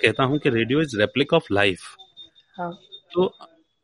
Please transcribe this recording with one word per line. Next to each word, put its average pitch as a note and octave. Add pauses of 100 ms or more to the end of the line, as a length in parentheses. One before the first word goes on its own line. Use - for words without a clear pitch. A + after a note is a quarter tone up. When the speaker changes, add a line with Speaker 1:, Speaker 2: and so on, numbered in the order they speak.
Speaker 1:
कहता B2
हूँ C#3
कि C#3
radio A#2
is A2+
replica D3
of G2
life। G2+ (760)
Speaker 2:
हाँ। F3 (340)
Speaker 1:
तो F3+ (480)